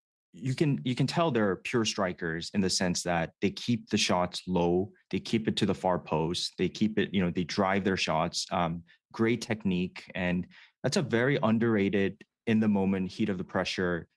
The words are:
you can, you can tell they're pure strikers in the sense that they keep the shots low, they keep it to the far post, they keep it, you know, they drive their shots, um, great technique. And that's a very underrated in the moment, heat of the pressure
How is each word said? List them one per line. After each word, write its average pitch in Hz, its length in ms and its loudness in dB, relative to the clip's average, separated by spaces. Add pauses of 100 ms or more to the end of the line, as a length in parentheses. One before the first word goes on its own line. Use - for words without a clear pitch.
(340)
you 131 200 -4
can, 143 300 0
you 127 120 -2
can 139 120 2
tell 170 240 0
they're 104 260 2
pure 113 280 0
strikers 87 680 -4
in 104 60 2
the 92 100 2
sense 90 340 0
that 85 360 0
they 98 120 0
keep - 380 -4
the 107 80 2
shots 90 500 0
low, 90 440 2 (200)
they 95 80 -2
keep 110 280 -2
it 107 100 0
to 110 80 2
the 95 80 0
far 92 240 0
post, 80 600 -2
they 90 100 0
keep 107 320 0
it, 87 140 -2
you 95 100 2
know, 87 80 0
they 90 140 -2
drive 98 400 0
their 95 100 2
shots, 85 560 -2
um, 85 320 -2 (300)
great 113 260 2
technique. 92 640 -2 (100)
And 90 320 -2 (360)
that's 139 160 0
a 190 40 2
very 120 400 2
underrated 104 800 2 (240)
in 110 140 4
the 110 80 4
moment, 95 420 2
heat 104 200 -2
of 95 80 -2
the 90 60 -6
pressure 90 600 -2 (120)